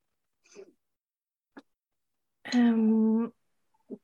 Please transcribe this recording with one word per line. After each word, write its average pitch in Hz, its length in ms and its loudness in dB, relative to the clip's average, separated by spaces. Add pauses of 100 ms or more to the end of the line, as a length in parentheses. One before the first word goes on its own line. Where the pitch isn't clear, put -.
(2500)
Euh, 226 760 2 (720)